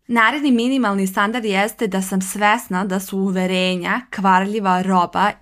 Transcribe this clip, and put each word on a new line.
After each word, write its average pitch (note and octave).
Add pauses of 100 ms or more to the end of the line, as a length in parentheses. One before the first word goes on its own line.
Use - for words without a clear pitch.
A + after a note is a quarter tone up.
Naredni B3
minimalni A#3
standard G#3+
jeste G#3
da F#3+
sam F#3+
svesna G3+
da F#3+
su F#3+
uverenja F#3 (140)
kvarljiva F#3+
roba F#3 (120)